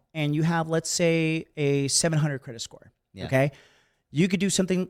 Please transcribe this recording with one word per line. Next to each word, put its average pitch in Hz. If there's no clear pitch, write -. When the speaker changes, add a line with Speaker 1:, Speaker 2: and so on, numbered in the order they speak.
Speaker 1:
and 147
you 160
have, 165
let's 165
say, 165
a 143
seven 160
hundred 147
credit 113
score, -
Speaker 2:
Yeah. 92
Speaker 1:
okay? 131
You 160
could 185
do 196
something 185